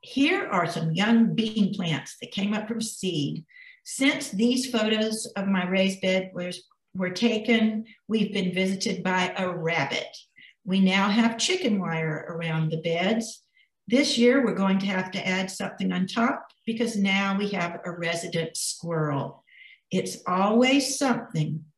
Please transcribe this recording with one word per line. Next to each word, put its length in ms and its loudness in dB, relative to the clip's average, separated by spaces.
Here 440 0
are 240 0
some 220 -2
young 420 4
bean 400 2
plants 460 -4
that 100 -14
came 240 -2
up 140 -4
from 120 -4
seed. 640 -4
Since 460 0
these 400 0
photos 560 0
of 120 -4
my 180 2
raised 340 0
bed 320 0
was, 300 -8
were 160 -2
taken, 760 2
we've 260 0
been 220 -2
visited 480 -2
by 340 0
a 120 -2
rabbit. 680 -2
We 160 0
now 280 4
have 300 2
chicken 420 0
wire 480 -4
around 420 -2
the 120 -4
beds. 600 -2
This 300 2
year, 260 6
we're 100 2
going 260 2
to 60 -2
have 260 -2
to 140 -4
add 240 -2
something 420 -4
on 160 0
top 400 0
because 300 -2
now 420 2
we 120 0
have 340 -4
a 80 -6
resident 640 -4
squirrel. 880 -4
It's 340 -2
always 720 4
something 680 -2